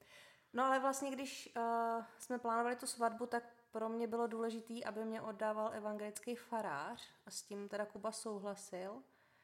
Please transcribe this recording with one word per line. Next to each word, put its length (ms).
No, 100
ale 160
vlastně, 320
když, 460
eh, 480
jsme 200
plánovali 360
tu 120
svatbu, 380
tak 180
pro 180
mě 180
bylo 200
důležitý, 580
aby 200
mě 160
oddával 520
evangelický 640
farář 720
a 60
s 100
tím 280
teda 160
Kuba 260
souhlasil, 920